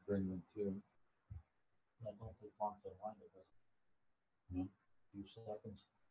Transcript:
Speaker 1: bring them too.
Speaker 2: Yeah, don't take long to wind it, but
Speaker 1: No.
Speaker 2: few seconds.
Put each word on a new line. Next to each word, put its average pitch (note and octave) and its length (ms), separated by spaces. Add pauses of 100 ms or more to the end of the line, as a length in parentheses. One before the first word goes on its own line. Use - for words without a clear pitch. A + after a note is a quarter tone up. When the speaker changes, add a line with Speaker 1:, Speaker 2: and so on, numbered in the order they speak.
Speaker 1:
bring G2 220
them F#2 140 (120)
too. G2+ 200 (1300)
Speaker 2:
Yeah, G#2 60 (100)
don't F#2+ 200
take G#2 100 (100)
long G#2 140 (100)
to F#2+ 60 (120)
wind G#2+ 200
it, - 120
but - 120 (1120)
Speaker 1:
No. F#2 100 (460)
Speaker 2:
few G2 120
seconds. G#2+ 540 (300)